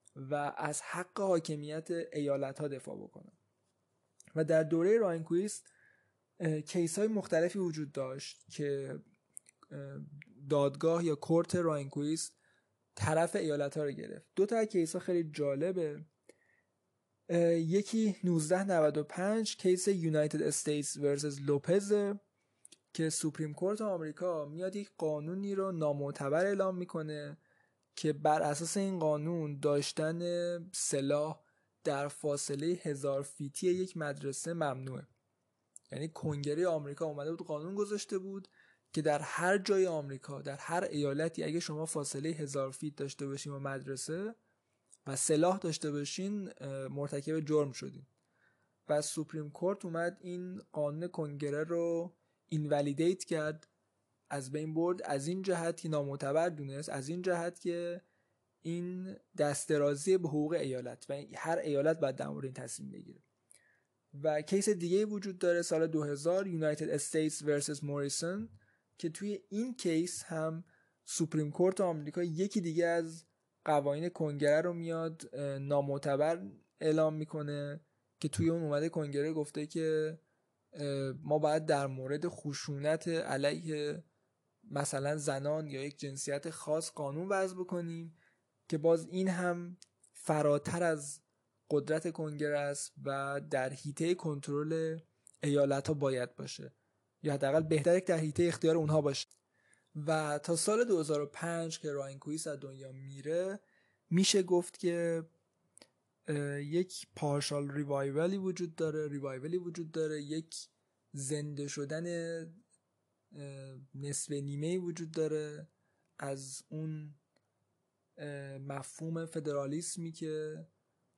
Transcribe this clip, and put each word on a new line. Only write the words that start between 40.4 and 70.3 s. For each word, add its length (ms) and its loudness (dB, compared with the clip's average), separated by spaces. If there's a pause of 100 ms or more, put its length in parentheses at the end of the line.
در 140 -6
هر 280 -2
ایالتی، 600 0
اگه 160 -2
شما 260 -4
فاصلهٔ 440 -4
هزار 420 -2
فیت 240 -6
داشته 320 -6
باشین 260 -6
با 60 -8
مدرسه 760 -6 (720)
و 80 -4
سلاح 420 4
داشته 340 -2
باشین، 640 -4
اه، 300 -8
مرتکب 520 -2
جرم 320 4
شدین. 340 -10 (840)
و 120 2
سوپریم 500 -6
کورت 340 -2
اومد 360 -2
این 400 -8 (100)
قانون 360 -2
کنگره 560 -4
رو 520 0 (340)
اینولیدیت 760 2
کرد، 440 -4 (600)
از 220 -6
بین 220 -4
برد، 280 0
از 260 -2
این 140 -2
جهت 400 0
که 80 -4
نامعتبر 600 2
دونست، 400 -6
از 200 -4
این 120 -4
جهت 380 0
که 420 -4 (600)
این 540 -4 (220)
دسترازی 800 4
به 100 0
حقوق 240 0
ایالت 580 -2
و 140 -4 (120)
هر 220 0
ایالت 420 4
باید 160 2
در 120 -4
مورد 180 -6
این 80 -8
تصمیم 380 -10
بگیره. 280 -16 (1040)
و 180 4
کیس 280 4
دیگه 360 4
وجود 340 -4
داره 220 6
سال 260 4
دو 160 2
هزار، 440 2
یونایتد 420 0
استیتس 520 0
ورسس 420 0
موریسون، 640 -2 (480)
که 120 -4
توی 300 -4 (100)
این 260 -2
کیس 480 0
هم 400 -4 (420)